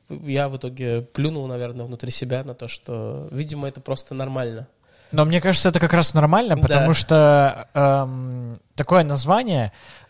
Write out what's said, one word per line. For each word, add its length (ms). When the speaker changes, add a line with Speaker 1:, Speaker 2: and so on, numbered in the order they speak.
Speaker 1:
я 400
в 80
итоге 460
плюнул, 440
наверное, 400
внутри 240
себя 360
на 80
то, 160
что, 600
видимо, 380
это 140
просто 340
нормально. 520
Speaker 2:
Но 140
мне 160
кажется, 280
это 120
как 120
раз 200
нормально, 420
Speaker 1:
Да. 60
Speaker 2:
потому 320
что, 800
эм, 800
такое 280
название, 720